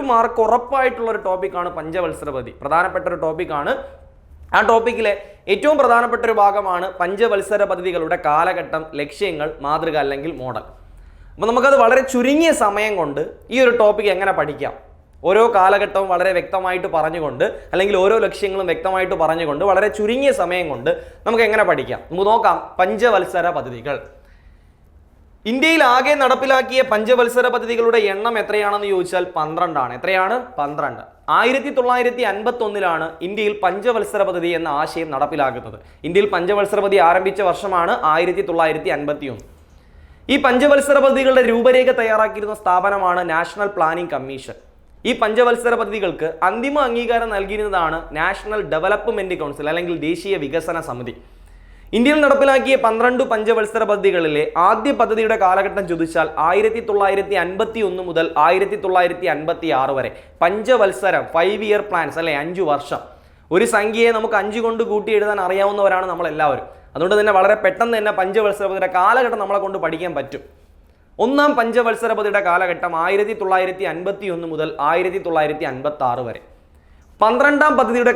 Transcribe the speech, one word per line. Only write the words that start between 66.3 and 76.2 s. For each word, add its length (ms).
അതുകൊണ്ട് 240
തന്നെ 220
വളരെ 240
പെട്ടെന്ന് 320
തന്നെ 140
പഞ്ചവത്സര 420
പദ്ധതിയുടെ 380
കാലഘട്ടം 380
നമ്മളെ 200
കൊണ്ട് 280
പഠിക്കാൻ 280
പറ്റും. 280
ഒന്നാം 340
പഞ്ചവത്സര 600
പദ്ധതിയുടെ 280
കാലഘട്ടം 560
ആയിരത്തി 380
തൊള്ളായിരത്തി 500
അൻപത്തി 440
ഒന്ന് 180
മുതൽ 180
ആയിരത്തി 360
തൊള്ളായിരത്തി 460
അൻപത്തി 380
ആറ് 180